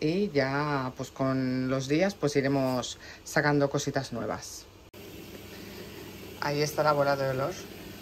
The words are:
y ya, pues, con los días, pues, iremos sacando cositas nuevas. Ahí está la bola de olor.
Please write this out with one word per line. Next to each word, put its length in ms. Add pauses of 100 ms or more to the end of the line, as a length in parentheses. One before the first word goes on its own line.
y 300
ya, 680
pues, 140
con 580
los 180
días, 260
pues, 220
iremos 640 (260)
sacando 460
cositas 420
nuevas. 540 (1800)
Ahí 160
está 220
la 80
bola 240
de 120
olor. 260 (480)